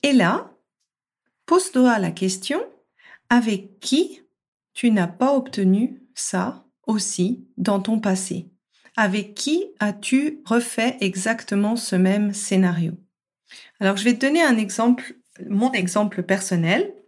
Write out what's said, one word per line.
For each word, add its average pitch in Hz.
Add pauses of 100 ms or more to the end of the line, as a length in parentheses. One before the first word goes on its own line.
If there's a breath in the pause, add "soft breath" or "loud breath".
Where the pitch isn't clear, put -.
Et 285
là, 226 (920)
pose-toi 254
la 175
question, 190 (680 soft breath)
avec 220
qui - (500)
tu -
n'as 190
pas 254
obtenu 208 (140)
ça - (220)
aussi 208 (140)
dans 196
ton 220
passé ? 185 (480 soft breath)
Avec 208
qui 339 (120)
as-tu 254
refait 240
exactement 208
ce 233
même 202
scénario ? 175 (840 loud breath)
Alors, 196
je 202
vais 240
te 247
donner 311
un 262
exemple, 226 (340)
mon 220
exemple 196
personnel. 190 (140)